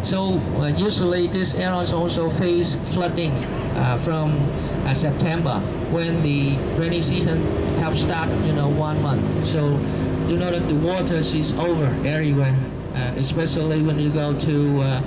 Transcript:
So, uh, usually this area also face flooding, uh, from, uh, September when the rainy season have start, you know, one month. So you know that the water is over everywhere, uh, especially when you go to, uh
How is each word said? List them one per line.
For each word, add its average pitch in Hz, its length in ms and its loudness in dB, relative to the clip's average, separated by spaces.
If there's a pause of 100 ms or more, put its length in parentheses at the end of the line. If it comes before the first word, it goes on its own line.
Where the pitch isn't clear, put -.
So, 190 360 0 (200)
uh, 147 80 0 (100)
usually 180 500 2
this 185 280 0
area 180 380 0
also 170 360 0
face 175 460 2 (180)
flooding, 170 400 0 (420)
uh, 127 220 0
from, 156 340 0 (540)
uh, 135 80 2
September 156 680 0 (320)
when 165 300 0
the 143 340 2 (220)
rainy 170 240 0
season 165 400 0 (380)
have 160 180 0
start, 160 320 0 (160)
you 156 80 2
know, 143 160 2
one 151 320 0
month. 151 440 0
So 147 340 2 (480)
you 170 100 0
know 175 140 0
that 170 180 -2
the 156 60 2
water 175 400 0
is 156 420 0
over 165 280 0 (200)
everywhere, 143 500 2 (400)
uh, 127 220 -2
especially 156 640 0
when 151 180 2
you 147 100 0
go 147 280 0
to, 143 440 2
uh 135 260 0